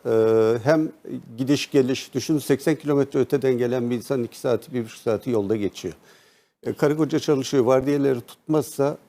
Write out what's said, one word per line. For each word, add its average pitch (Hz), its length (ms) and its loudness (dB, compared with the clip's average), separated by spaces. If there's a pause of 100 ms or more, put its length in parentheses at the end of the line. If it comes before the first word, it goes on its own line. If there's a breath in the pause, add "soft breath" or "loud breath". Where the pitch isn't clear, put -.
e, 120 60 0 (520)
hem 156 240 4 (500)
gidiş 135 320 0
geliş, 131 440 0
düşün 147 240 -2
seksen 143 360 0
kilometre 139 460 0
öteden 131 380 0
gelen 120 320 -2
bir 123 60 -2
insan 120 280 -4
iki - 140 -12
saati, 123 360 -2
bir 120 100 -2
buçuk 113 140 -18
saati 110 320 -2
yolda 107 260 0
geçiyor. 92 380 -6 (680 soft breath)
E, 120 100 -4
karı 151 240 0
koca 156 220 0
çalışıyor, 135 460 0
vardiyaları 131 560 2
tutmazsa - 760 -2 (120)